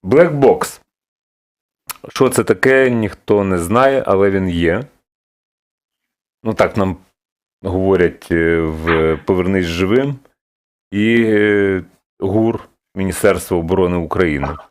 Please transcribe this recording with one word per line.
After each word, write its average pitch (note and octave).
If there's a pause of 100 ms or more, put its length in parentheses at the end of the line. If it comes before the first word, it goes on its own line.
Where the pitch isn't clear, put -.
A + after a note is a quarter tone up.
Black D3
Box. - (1300)
Що C3
це B2
таке, C3
ніхто G#2
не F#2+
знає, B2
але G2
він F#2+
є. E2+ (1600)
Ну, A2
так F#2
нам F#2+ (680)
говорять, F#2
е, E2
в D#2+
«Повернись F#2
живим» G#2+ (720)
і, A2+
е, G2+ (340)
гур A2 (260)
Міністерства F#2+
оборони F2+
України. D#2 (140)